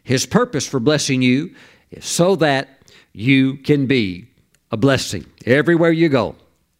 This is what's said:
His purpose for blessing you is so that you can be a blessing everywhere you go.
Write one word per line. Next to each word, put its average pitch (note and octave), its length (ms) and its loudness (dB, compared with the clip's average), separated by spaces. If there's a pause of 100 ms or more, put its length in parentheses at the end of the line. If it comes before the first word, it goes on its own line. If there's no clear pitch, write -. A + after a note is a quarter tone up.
His B2+ 220 -2
purpose A3+ 400 0
for C#3 140 -6
blessing C#3 420 0
you B2+ 300 0 (400)
is - 160 -16
so F3+ 300 2
that C#3 440 -2 (320)
you C3+ 440 2
can C#3+ 280 0
be G2+ 400 -2 (480)
a A2+ 40 -6
blessing A#2+ 480 -2 (200)
everywhere E3 460 2
you E3 160 2
go. A#2+ 260 0 (460)